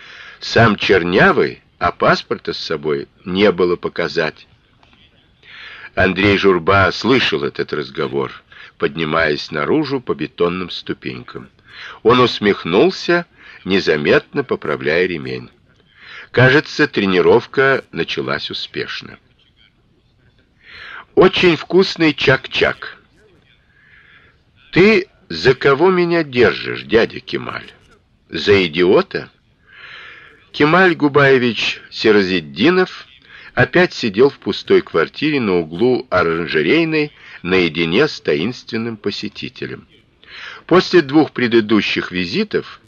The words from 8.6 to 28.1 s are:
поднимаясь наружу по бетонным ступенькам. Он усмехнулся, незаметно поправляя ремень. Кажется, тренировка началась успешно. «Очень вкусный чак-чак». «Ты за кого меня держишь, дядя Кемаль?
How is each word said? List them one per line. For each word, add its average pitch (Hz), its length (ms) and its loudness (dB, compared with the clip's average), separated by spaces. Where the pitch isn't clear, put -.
поднимаясь 78 760 -2
наружу 131 480 -2
по - 160 -6
бетонным 87 560 -4
ступенькам. - 800 -14
Он 120 180 4
усмехнулся, 120 1040 0
незаметно 87 760 0
поправляя 78 640 -4
ремень. 64 440 -8
Кажется, 139 560 2
тренировка 104 1040 2
началась 73 580 -6
успешно. - 680 -12
«Очень 175 420 4
вкусный 165 560 0
чак-чак». - 840 -2
«Ты 202 380 2
за 87 260 0
кого 143 360 2
меня 170 340 0
держишь, 69 600 0
дядя 110 360 0
Кемаль? - 520 -10